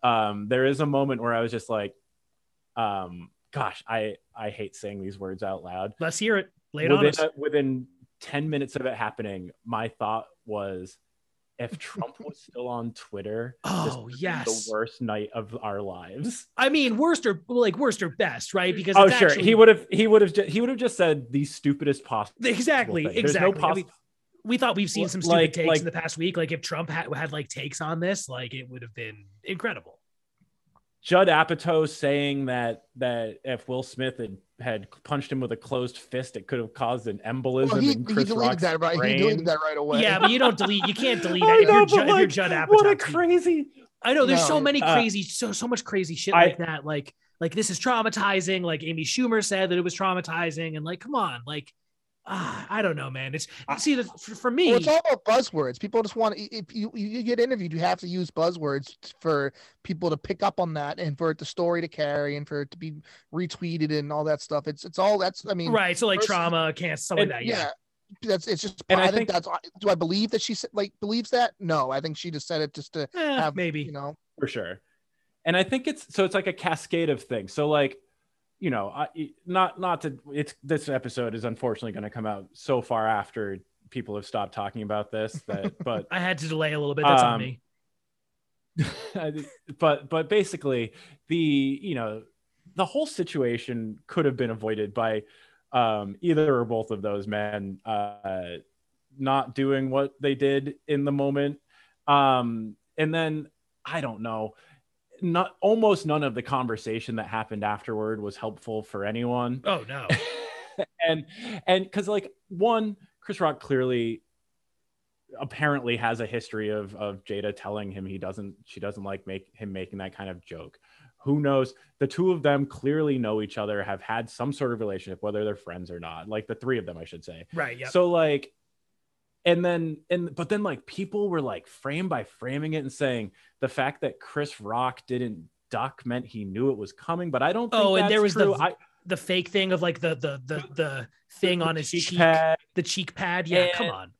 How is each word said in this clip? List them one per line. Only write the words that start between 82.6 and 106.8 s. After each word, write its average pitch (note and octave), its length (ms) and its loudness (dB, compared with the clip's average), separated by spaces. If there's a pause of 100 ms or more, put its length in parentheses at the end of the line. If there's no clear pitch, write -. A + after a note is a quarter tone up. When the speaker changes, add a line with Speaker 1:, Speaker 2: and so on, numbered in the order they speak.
Speaker 1:
far A2+ 280 -2
after G2+ 500 -2 (320)
people A2 240 -8
have G#2 100 -8
stopped G2+ 300 -6
talking G#2 280 -8
about G#2 280 -4
this A2 380 -4
that, G2+ 300 -4
Speaker 2:
<laughs> F3 60 -12
Speaker 1:
but A2 240 -4
Speaker 2:
I F#3 120 -4
had F3+ 180 -2
to D#3 100 -8
delay D#3 260 -2
a D3+ 40 -4
little C#3+ 160 -2
bit. D3+ 100 -2
That's C#3 180 10
on A#2+ 120 6
Speaker 1:
um, A2 60 -2
Speaker 2:
me. B2+ 200 -8 (1200)
Speaker 1:
<laughs> D#3+ 60 2 (320)
I, D#3 280 -6 (340)
but, D3 300 2
but D#3+ 200 0
basically C#3+ 640 0 (340)
the, D#3+ 100 -2 (460)
you F#3 140 -4
know, A2 260 -6 (540)
the F#3+ 80 2
whole D4+ 220 -2
situation A#2+ 1000 -4
could E3 200 0
have C3 100 0
been B2 140 0
avoided G#2+ 440 -4
by, A2 300 0 (480)
um, G#2+ 500 0
either D#3 340 4
or A#2+ 80 2
both A2+ 260 -4
of G2+ 120 -6
those G2+ 240 -4
men, G#2 580 -4
uh, G#2 580 -4 (760)
not C3+ 360 0
doing C3+ 360 0
what C#3 300 0
they C#3 140 0
did C#3 420 0 (120)
in C#3+ 160 0
the C#3+ 80 0
moment. C#3+ 460 0 (480)
Um, B2 720 2 (200)
and D#3 180 0
then, D#3 340 -2 (360)
I E3 160 -6
don't A2+ 220 -6
know, A2 320 -4 (640)
not, F3+ 400 0
almost G#3+ 460 4
none D3+ 160 2
of C3+ 120 -2
the A#2+ 80 -6
conversation A2+ 720 -4